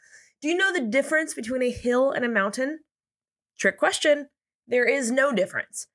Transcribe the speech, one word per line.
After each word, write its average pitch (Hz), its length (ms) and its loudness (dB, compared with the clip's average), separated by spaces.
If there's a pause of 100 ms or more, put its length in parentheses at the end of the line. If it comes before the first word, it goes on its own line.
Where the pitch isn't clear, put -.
(420)
Do 285 60 -2
you 339 80 0
know 381 160 2
the 349 80 -2
difference 277 540 0
between 254 280 -6
a 247 80 0
hill 247 400 0
and 247 140 -2
a 240 40 -2
mountain? 233 520 -2 (800)
Trick 190 180 2
question. 294 500 2 (380)
There 240 220 2
is 254 240 0
no 269 180 2
difference. - 640 -4